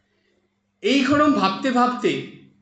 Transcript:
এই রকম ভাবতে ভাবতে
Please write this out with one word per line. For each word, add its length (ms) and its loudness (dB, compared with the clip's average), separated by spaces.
এই 220 2
রকম 280 2
ভাবতে 380 -2
ভাবতে 560 -2